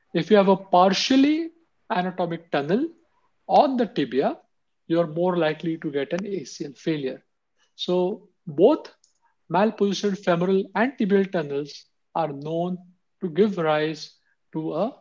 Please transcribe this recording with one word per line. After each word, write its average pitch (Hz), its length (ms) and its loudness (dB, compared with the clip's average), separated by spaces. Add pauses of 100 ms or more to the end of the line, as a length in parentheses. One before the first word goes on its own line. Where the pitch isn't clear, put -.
(140)
if 165 160 -2
you 208 80 8
have 196 100 6
a 190 80 6
partially 269 960 2 (400)
anatomic 180 600 -4
tunnel 170 380 -2 (580)
on 233 300 4
the 233 100 0
tibia, 143 520 -2 (480)
you're 165 220 0
more 175 280 -2
likely 160 420 -2
to 160 120 -8
get 139 240 -4
an 190 100 -4
A 190 200 -8
C - 200 -12
L 139 80 -12
failure. 139 500 -6 (520)
So 180 540 -4 (180)
both 180 440 2 (600)
malpositioned 202 680 0
femoral 185 460 0 (100)
and 240 240 0
tibial 196 320 2
tunnels 143 540 -6 (300)
are 156 180 -2
known 165 460 -6 (420)
to 185 80 -4
give 180 300 0
rise 156 560 -2 (380)
to 156 220 -6
a 208 260 -4